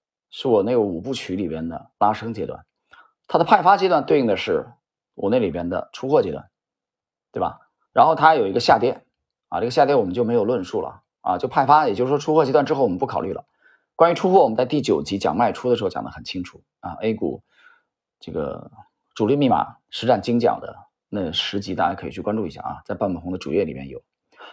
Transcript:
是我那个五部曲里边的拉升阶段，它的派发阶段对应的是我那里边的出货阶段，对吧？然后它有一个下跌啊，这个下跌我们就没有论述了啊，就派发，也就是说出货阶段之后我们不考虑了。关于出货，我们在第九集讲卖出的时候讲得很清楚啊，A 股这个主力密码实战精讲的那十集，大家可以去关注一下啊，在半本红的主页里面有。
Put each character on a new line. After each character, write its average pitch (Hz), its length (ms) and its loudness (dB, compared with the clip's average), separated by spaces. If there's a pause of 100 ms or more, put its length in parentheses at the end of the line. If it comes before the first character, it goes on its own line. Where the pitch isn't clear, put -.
(280)
是 - 200 -8
我 110 140 4
那 113 100 0
个 120 100 2
五 90 180 -2
部 127 140 -8
曲 95 200 -8
里 95 140 -4
边 80 220 -8
的 - 280 -14
拉 107 140 4
升 110 220 -8
阶 101 100 -8
段， - 220 -12 (600)
它 - 120 0
的 - 80 4
派 202 160 4
发 185 160 6
阶 190 100 2
段 156 160 2
对 151 140 2
应 127 80 2
的 101 100 2
是 82 340 -4 (440)
我 98 160 -4
那 123 80 2
里 104 120 0
边 85 200 -6
的 90 240 -6
出 135 160 -8
货 156 100 6
阶 143 100 -2
段， - 200 -10 (840)
对 - 80 -6
吧？ - 300 -6 (240)
然 123 100 6
后 160 100 4
它 156 200 6
有 110 120 2
一 98 60 -2
个 - 80 0
下 139 180 4
跌 - 280 -2 (420)
啊， 85 120 -4
这 101 40 -2
个 120 60 -4
下 143 160 4
跌 143 80 0
我 120 100 2
们 90 80 -4
就 120 120 0
没 117 100 0
有 113 100 2
论 113 180 -2
述 90 200 -6
了 - 220 -12 (180)
啊， 90 160 -2
就 127 100 -2
派 151 160 2
发， 151 240 4
也 104 60 -2
就 113 100 0
是 131 60 -2
说 147 80 2
出 151 160 -2
货 156 100 6
阶 131 80 0
段 143 140 4
之 151 80 -2
后 139 80 0
我 120 60 2
们 90 100 -4
不 135 80 -2
考 101 160 -4
虑 92 100 -6
了。 - 140 -10 (500)
关 170 160 6
于 - 20 0
出 185 160 0
货， 185 120 8
我 135 60 6
们 110 60 -2
在 123 120 2
第 143 160 -2
九 85 200 2
集 - 140 -6
讲 98 180 -2
卖 107 180 0
出 - 180 -4
的 120 60 4
时 110 80 -4
候 95 40 -2
讲 58 160 -6
得 - 60 -12
很 - 140 -18
清 90 200 -8
楚 - 180 -18 (180)
啊， 92 200 -12
A 110 140 0
股 82 280 -4 (800)
这 - 100 -14
个 - 400 -8 (440)
主 107 120 0
力 131 100 2
密 143 120 2
码 - 280 0 (120)
实 - 180 -6
战 117 140 4
精 120 180 0
讲 117 220 2
的 - 160 -14 (320)
那 92 240 -6
十 - 280 -4
集， 95 140 -8
大 82 140 0
家 92 60 -2
可 82 120 -10
以 - 40 -6
去 - 100 -12
关 104 160 -2
注 107 100 -4
一 78 40 -8
下 - 100 -16
啊， - 240 -10
在 101 100 -8
半 95 200 -2
本 82 80 -8
红 90 100 -6
的 92 60 -6
主 73 160 -6
页 98 100 2
里 80 80 -6
面 67 160 -12
有。 67 140 -14 (500)